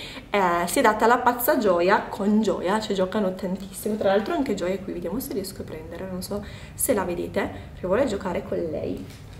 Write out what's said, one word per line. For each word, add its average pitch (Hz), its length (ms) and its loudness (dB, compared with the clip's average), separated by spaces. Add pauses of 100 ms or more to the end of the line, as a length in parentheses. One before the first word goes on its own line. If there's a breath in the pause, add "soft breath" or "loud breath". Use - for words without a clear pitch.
(320 loud breath)
eh, 180 340 4
si - 140 2
è - 20 6
data 214 240 6
la 240 140 8
pazza 240 400 4
gioia 196 500 4
con 208 320 4
Gioia, 196 380 2
cioè 214 160 -2
giocano 185 400 0
tantissimo. 190 600 -4
Tra 208 140 2
l'altro 208 240 2
anche 269 200 0
Gioia 180 200 -2
è 190 100 -6
qui, 175 100 -8
vediamo 175 260 -6
se 269 140 -8
riesco 196 280 -6
a 180 40 -10
prendere, 175 440 -12
non 185 120 -6
so 202 220 -6 (300 loud breath)
se - 200 0
la 196 100 2
vedete, 175 360 -4 (320 loud breath)
perché - 160 -8
vuole 220 180 4
giocare 196 380 -4
con - 140 -4
lei. 170 480 -4 (340)